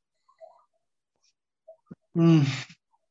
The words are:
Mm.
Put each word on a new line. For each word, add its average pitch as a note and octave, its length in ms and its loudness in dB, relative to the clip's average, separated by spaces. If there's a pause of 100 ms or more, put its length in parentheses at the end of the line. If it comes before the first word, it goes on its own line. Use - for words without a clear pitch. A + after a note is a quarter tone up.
(2000)
Mm. E3 320 2 (680)